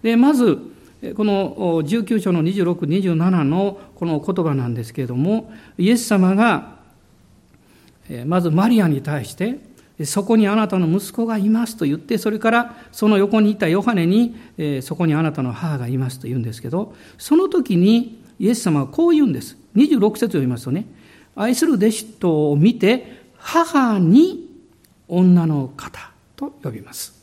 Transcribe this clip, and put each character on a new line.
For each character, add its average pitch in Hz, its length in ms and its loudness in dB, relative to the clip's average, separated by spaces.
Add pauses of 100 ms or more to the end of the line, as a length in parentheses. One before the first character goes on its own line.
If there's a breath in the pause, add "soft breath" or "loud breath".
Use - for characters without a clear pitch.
で、 226 140 0
ま 269 180 4
ず、 240 240 2 (560 loud breath)
こ 214 100 -2
の 190 600 0
十 214 200 -2
九 220 160 0
章 190 120 0
の 165 100 2
二 170 120 0
十 196 100 0
六、 175 220 -2
二 180 160 0
十 180 120 0
七 170 300 2
の 196 340 0 (160 loud breath)
こ 170 120 -8
の 156 140 -2
言 180 240 -2
葉 151 100 0
な 131 120 -2
ん 120 80 -4
で 117 80 -8
す 113 100 -12
け 139 100 -8
れ 123 60 -6
ど 123 60 -8
も、 196 380 -2 (260 loud breath)
イ 180 120 2
エ 240 60 4
ス 240 100 -4
様 190 280 2
が、 202 420 0 (1300 soft breath)
え 120 140 -12
ー、 127 40 -10
ま 175 140 0
ず 175 100 -2
マ 185 180 2
リ 226 140 4
ア 175 60 2
に 135 140 -2
対 143 220 -6
し - 100 -16
て、 240 240 -6 (460 soft breath)
「そ 202 200 -4
こ 226 120 2
に 214 100 4
あ 202 80 0
な 214 140 0
た 196 100 -2
の 175 80 2
息 190 260 -2
子 233 140 -4
が 226 120 -2
い 202 100 0
ま 226 180 2
す」 - 120 -12
と 165 60 -4
言 143 120 0
っ - 20 -10
て、 220 200 -4
そ 220 120 -2
れ 214 80 -4
か 220 120 0
ら 233 260 -2 (160 loud breath)
そ 214 160 0
の 214 100 4
横 208 220 2
に 208 100 4
い 208 60 -2
た 185 120 -2
ヨ 185 140 0
ハ 233 120 -2
ネ 170 120 0
に、 226 300 2 (200 loud breath)
え 147 220 -4
ー、 131 40 -8
「そ 151 140 -10
こ 175 100 0
に 156 80 2
あ 156 80 0
な 156 100 -2
た 151 100 -6
の 123 100 -4
母 151 240 -6
が 123 100 -6
い 127 120 -4
ま 131 100 -2
す」 127 120 -12
と - 80 -12
言 123 80 -4
う - 20 -2
ん 120 40 -4
で 110 100 -6
す - 100 -16
け 117 80 -10
ど、 190 240 -6 (240 loud breath)
そ - 180 0
の 381 120 2
時 247 280 0
に 226 420 2 (200)
イ 190 100 0
エ 233 60 2
ス 220 80 -8
様 156 180 0
は 131 60 -4
こ 330 220 0
う - 20 4
言 302 140 4
う - 20 2
ん 185 60 0
で - 100 -4
す。 - 140 -18 (180)
二 269 140 6
十 294 100 2
六 208 180 2
節 - 80 -2
を 220 40 -2
読 156 140 -2
み 127 40 0
ま 123 100 -2
す 117 80 -12
と 120 80 -4
ね、 190 140 -4 (500 loud breath)
「愛 226 180 -2
す 320 120 0
る 320 80 2
弟 214 160 2
子 220 140 -6 (100)
と 151 380 0
を 143 40 2
見 196 220 4
て、 - 480 -2 (100)
母 277 640 0
に 233 500 4 (600)
女 180 380 4
の 143 300 -2
方」 - 340 -18 (260)
と 285 260 -12
呼 139 80 -8
び 107 100 -14
ま 95 140 -20
す。 - 280 -14